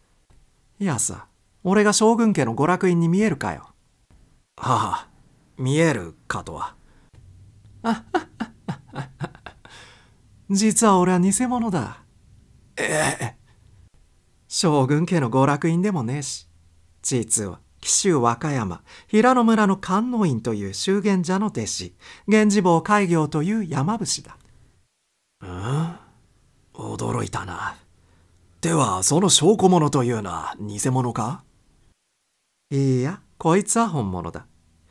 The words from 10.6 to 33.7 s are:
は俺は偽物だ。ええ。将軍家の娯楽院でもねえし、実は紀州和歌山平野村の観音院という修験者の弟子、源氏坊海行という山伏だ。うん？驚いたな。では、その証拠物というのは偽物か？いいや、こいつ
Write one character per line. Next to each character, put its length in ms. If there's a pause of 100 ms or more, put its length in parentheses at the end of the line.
は 140
俺 100
は 80
偽 140 (160)
物 240
だ。 320 (720)
え 440
え。 160 (1080)
将 400
軍 180
家 140
の 120
娯 160
楽 220
院 140
で 80
も 140
ね 140
え 40
し、 260 (540)
実 400
は 160 (220)
紀 100
州 260
和 200
歌 160
山 320 (240)
平 260
野 80
村 240
の 120
観 340
音 180
院 100
と 140
い 160
う 40
修 280
験 220
者 160
の 80
弟 180
子、 300 (320)
源 240
氏 100
坊 200
海 260
行 180
と 160
い 140
う 80
山 340
伏 240
だ。 140 (1040)
う 60
ん？ 500 (800)
驚 480
い 80
た 140
な。 320 (840)
で 120
は、 320
そ 160
の 80
証 280
拠 120
物 200
と 140
い 80
う 100
の 100
は 280
偽 320
物 220
か？ 320 (1300)
い 280
い 40
や、 180 (160)
こ 200
い 60
つ 160